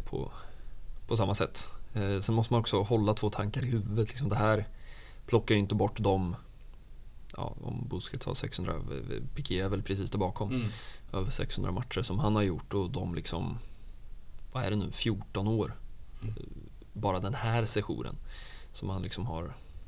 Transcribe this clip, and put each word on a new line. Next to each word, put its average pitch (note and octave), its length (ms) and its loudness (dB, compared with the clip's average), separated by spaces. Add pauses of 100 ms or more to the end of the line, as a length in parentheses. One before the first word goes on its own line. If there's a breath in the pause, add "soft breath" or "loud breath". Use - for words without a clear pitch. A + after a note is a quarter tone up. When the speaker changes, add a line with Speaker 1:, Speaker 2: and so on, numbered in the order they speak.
Speaker 1:
på, - 260 -4 (760 loud breath)
på A#2 100 2
samma G2+ 180 4
sätt. - 340 2 (260)
Eh, G2 240 2
sen A2+ 160 4
måste A2+ 180 4
man A#2+ 80 6
också - 220 4
hålla G#2+ 320 4
två G#2+ 160 2
tankar G#2 320 0
i B2 40 0
huvudet. G#2+ 420 2
Liksom, - 200 -2
det G2+ 80 2
här G#2+ 320 4 (580 loud breath)
plockar A2 280 4
ju G#2+ 60 6
inte G2+ 140 2
bort G2 280 2
dem, F#2+ 340 4 (1000)
ja, - 260 -4
om - 280 -4
Busquets - 360 -4
har - 80 -2
sexhundra, - 380 0
eh, - 480 -2 (140)
Piqué G2 260 0
är F#2+ 80 2
väl G2 140 2
precis G2 280 0
där G#2+ 80 0
bakom. G#2 360 0
Speaker 2:
Mm. A#2 140 2 (440 loud breath)
Speaker 1:
Över F#2+ 180 2
sexhundra - 420 0
matcher - 300 -2
som F#2+ 160 2
han G#2+ 160 6
har G#2+ 80 6
gjort F#2 320 0
och F#2+ 160 2
de F#2 240 -2
liksom, E2+ 440 -2 (960 loud breath)
vad B2+ 120 -2
är F#2+ 60 2
det G#2+ 60 2
nu, F2+ 160 0
fjorton G#2 560 0
år. A2 260 2 (480)
Speaker 2:
Mm. A2 140 -4
Speaker 1:
Eh, A#2+ 60 -8 (500)
bara G2+ 280 0
den G2 140 0
här A2+ 300 2
sessionen D#2 520 2 (560 loud breath)
som - 160 -4
han F#2+ 140 -2
liksom F2+ 240 -2
har E2 280 -4 (340 loud breath)